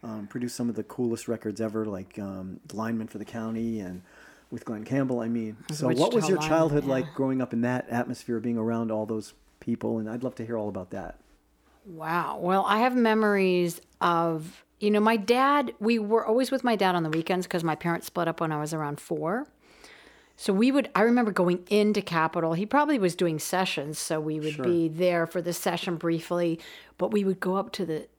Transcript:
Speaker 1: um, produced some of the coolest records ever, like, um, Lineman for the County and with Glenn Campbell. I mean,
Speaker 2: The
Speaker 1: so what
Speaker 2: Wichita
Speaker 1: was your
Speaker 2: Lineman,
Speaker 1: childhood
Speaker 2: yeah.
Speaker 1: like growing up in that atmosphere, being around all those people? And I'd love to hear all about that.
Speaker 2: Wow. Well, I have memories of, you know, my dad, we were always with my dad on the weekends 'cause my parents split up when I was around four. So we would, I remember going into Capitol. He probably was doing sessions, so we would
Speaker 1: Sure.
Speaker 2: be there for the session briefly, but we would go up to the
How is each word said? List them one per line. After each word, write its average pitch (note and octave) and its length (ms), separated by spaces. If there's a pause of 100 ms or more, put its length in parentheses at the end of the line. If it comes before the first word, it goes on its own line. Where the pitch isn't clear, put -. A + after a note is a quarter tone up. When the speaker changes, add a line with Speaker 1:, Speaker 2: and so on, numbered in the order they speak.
Speaker 1:
um, G#2+ 240
produced A#2+ 280
some A#2+ 140
of G#2+ 60
the G#2+ 80
coolest A2+ 440
records A2 340
ever, A2 240
like, G2 340
um, F#2+ 400 (140)
Lineman A2 340
for - 100
the G2+ 80
County A2+ 540
and F2+ 220 (500)
with A#2+ 140
Glenn G#2+ 180
Campbell. C3 380
I A2+ 80
mean, A2 280 (100)
Speaker 2:
The D#3 80
Speaker 1:
so D3 120
what B2 80
Speaker 2:
Wichita F#3 200
Speaker 1:
was G3 140
your F#3 80
Speaker 2:
Lineman, D#3 200
Speaker 1:
childhood D3 260
Speaker 2:
yeah. C3+ 80
Speaker 1:
like C3 240
growing C3 260
up B2 120
in A#2 80
that B2 280
atmosphere, A#2+ 500
being A#2 180
around A2+ 340
all G#2+ 140
those A2 280 (260)
people? A#2 380
And G#2+ 120
I'd A#2+ 140
love B2+ 120
to A#2 100
hear A2+ 120
all G#2 120
about F#2 220
that. F#2+ 280 (680)
Speaker 2:
Wow. D#3+ 540
Well, F#3 280
I G#3 120
have B3 160
memories G3+ 840 (200)
of, E3 600 (160)
you G#3 120
know, G#3 80
my A3 180
dad, B3+ 600
we A3+ 200
were G#3+ 260
always B3 260
with C4 120
my A#3+ 120
dad F#3 200
on E3+ 80
the D#3+ 60
weekends F3 380
'cause E3+ 160
my D#3+ 120
parents E3+ 320
split F3 200
up E3 120
when D#3+ 120
I D3+ 80
was D3+ 140
around D3 280
four. F3 460 (880)
So - 180
we A#3 180
would, C4 240
I F#3 60
remember A#3 300
going F3+ 380
into G#3 320
Capitol. E3 520
He F3+ 120
probably D4 340
was F3+ 160
doing E3+ 240
sessions, D#3 600
so D#3 200
we D#3 200
would D#3 140
Speaker 1:
Sure. D3 120
Speaker 2:
be E3+ 220
there E3+ 400
for F3 140
the F3 120
session F3 420
briefly, E3 640 (380)
but F#3 140
we G#3 120
would F#3+ 160
go F#3 160
up G3 180
to F#3 120
the D#3 220 (120)